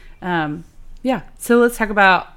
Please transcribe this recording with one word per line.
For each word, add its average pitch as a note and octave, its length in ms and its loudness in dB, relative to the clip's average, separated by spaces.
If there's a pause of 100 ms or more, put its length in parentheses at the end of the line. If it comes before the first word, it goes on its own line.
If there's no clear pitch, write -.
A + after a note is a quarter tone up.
(220)
Um, E3 420 -6 (380)
yeah. B3 200 -4 (160)
So A#3+ 200 2
let's A#3+ 180 2
talk G#3+ 140 -4
about F#3+ 460 2